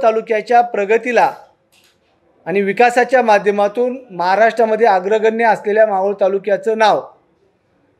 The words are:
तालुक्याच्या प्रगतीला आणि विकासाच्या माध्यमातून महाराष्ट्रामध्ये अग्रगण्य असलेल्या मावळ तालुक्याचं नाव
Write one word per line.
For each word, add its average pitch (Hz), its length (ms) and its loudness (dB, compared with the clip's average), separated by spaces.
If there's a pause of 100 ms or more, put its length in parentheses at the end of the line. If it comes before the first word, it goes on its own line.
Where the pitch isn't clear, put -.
तालुक्याच्या 220 600 0
प्रगतीला 220 680 0 (1160)
आणि 196 140 -2
विकासाच्या 240 600 2
माध्यमातून 208 760 0 (140)
महाराष्ट्रामध्ये 214 760 0
अग्रगण्य 214 580 0
असलेल्या 214 420 0
मावळ 196 340 -2
तालुक्याचं 196 560 -2
नाव 202 240 2 (1000)